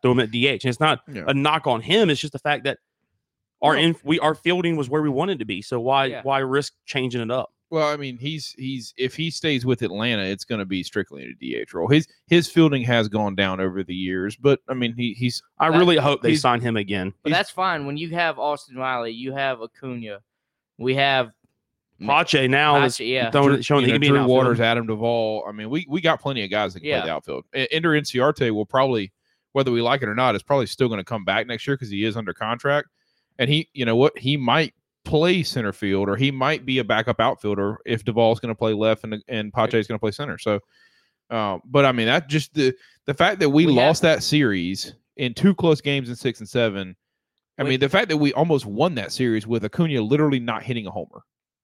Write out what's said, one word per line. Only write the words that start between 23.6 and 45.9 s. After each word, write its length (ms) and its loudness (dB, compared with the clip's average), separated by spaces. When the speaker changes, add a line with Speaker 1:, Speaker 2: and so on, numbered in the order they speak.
Speaker 1:
showing 200 2
Speaker 2:
you 60 4
Speaker 1:
that 40 4
he 0 -
Speaker 2:
know, 20 4
Speaker 1:
can 60 2
be 60 2
an 80 6
Speaker 2:
Drew 80 4
Speaker 1:
outfielder. 240 6
Speaker 2:
Waters, 140 2
Adam 260 0
Duvall. 600 -2
I 60 -10
mean, 160 -10
we, 180 -6
we 140 -4
got 180 0
plenty 240 -4
of 80 -6
guys 220 0
that 80 -16
can 60 -12
play 120 0
Speaker 3:
Yeah. 60 -4
Speaker 2:
the 80 -4
outfield. 320 -8
E-, 160 -2
Ender 200 0
Inciarte 600 2
will 160 -2
probably, 460 0
whether 180 0
we 120 2
like 200 0
it 60 -2
or 60 -4
not, 200 2
is 80 -4
probably 240 0
still 220 -2
gonna 160 -6
come 220 -8
back 200 0
next 220 -10
year 80 -2
'cause 140 -14
he 140 -2
is 120 -2
under 160 -6
contract. 560 -2
And 100 2
he, 260 2
you 100 -4
know 120 2
what, 220 4
he 180 0
might 380 0
play 380 2
center 300 -4
field 360 0
or 80 0
he 140 2
might 340 -2
be 140 -2
a 60 0
backup 360 0
outfielder 640 0
if 180 -4
Duvall's 380 2
gonna 140 -6
play 180 -2
left 320 0
and, 240 -10
and 240 -6
Pache's 340 0
gonna 120 -6
play 120 -2
center. 280 -10
So, 220 -2
uh, 380 -4
but 180 4
I 80 4
mean, 140 0
that 220 0
just 260 -4
the, 200 2
the 100 -4
fact 260 2
that 100 4
we 160 6
Speaker 3:
We 80 4
have 100 6
Speaker 2:
lost 180 4
that 200 4
series 720 0
in 160 -4
two 200 4
close 280 2
games 260 -2